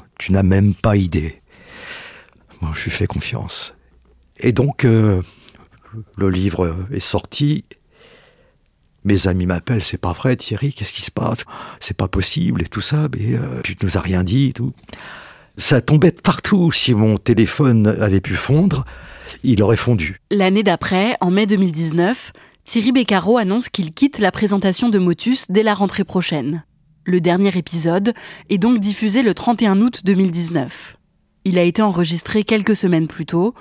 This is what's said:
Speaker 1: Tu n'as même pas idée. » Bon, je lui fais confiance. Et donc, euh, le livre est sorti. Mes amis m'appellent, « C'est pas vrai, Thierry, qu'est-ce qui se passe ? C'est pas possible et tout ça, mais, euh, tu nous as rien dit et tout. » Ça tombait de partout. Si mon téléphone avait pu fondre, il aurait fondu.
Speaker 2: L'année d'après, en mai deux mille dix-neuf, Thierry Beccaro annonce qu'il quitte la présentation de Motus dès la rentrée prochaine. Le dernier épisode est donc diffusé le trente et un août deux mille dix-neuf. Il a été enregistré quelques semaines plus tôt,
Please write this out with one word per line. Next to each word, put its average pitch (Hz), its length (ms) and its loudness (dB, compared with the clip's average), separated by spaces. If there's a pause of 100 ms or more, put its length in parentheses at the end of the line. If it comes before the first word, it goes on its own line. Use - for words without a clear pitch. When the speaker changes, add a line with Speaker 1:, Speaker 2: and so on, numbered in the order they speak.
(200)
Speaker 1:
Tu - 120 -4
n'as 95 120 4
même 98 320 4
pas 107 200 2
idée. » 80 460 -2 (1200)
Bon, 80 140 -4
je - 80 -10
lui - 80 -6
fais - 160 -2
confiance. - 680 -8 (680)
Et 123 120 2
donc, 131 340 0
euh, 107 380 4 (920)
le 98 140 0
livre 90 460 0 (180)
est - 60 -4
sorti. - 680 -2 (1400)
Mes 98 240 2
amis 90 200 0
m'appellent, « 90 360 -2
C'est - 140 -6
pas 87 160 -4
vrai, 127 220 -2
Thierry, 135 360 -6
qu'est-ce - 220 -8
qui - 80 -8
se - 80 -6
passe ? - 340 -4 (360)
C'est - 180 -8
pas 92 100 -2
possible 87 540 -2
et 80 60 -6
tout 101 140 -10
ça, 151 340 -2
mais, 113 180 -4
euh, 127 300 -6
tu 95 180 -8
nous 95 160 0
as 85 40 -2
rien 92 220 0
dit 127 260 0
et - 40 -6
tout. » 123 200 -6 (840)
Ça 147 240 2
tombait 156 300 4
de - 100 -6
partout. 180 500 2
Si - 220 2
mon 107 240 4
téléphone 113 720 2 (120)
avait 98 220 2
pu 95 140 -4
fondre, 147 500 2 (580)
il 110 200 4
aurait 107 120 4
fondu. 95 540 0
Speaker 2:
L'année 196 320 2
d'après, 196 580 0
en 180 120 0
mai 202 160 2
deux 208 80 2
mille 185 160 2
dix-neuf, 170 600 -2 (320)
Thierry 233 280 0
Beccaro 220 480 2
annonce 214 300 0
qu'il 160 220 -6
quitte 277 280 0
la 190 120 2
présentation 202 580 0
de 208 100 4
Motus 185 500 0
dès 208 140 0
la 214 100 2
rentrée 196 300 -2
prochaine. 156 600 -4 (420)
Le 180 160 0
dernier 180 360 2
épisode 170 560 0 (360)
est 202 100 0
donc 233 200 2
diffusé 208 440 0
le 196 100 2
trente 233 300 -2
et 214 40 4
un 196 140 4
août 240 240 0
deux 196 80 2
mille 185 180 2
dix-neuf. 165 680 -6 (460)
Il 180 140 0
a 175 60 4
été 175 180 2
enregistré 175 600 0
quelques 214 320 0
semaines 170 320 2
plus - 180 -10
tôt, 175 360 0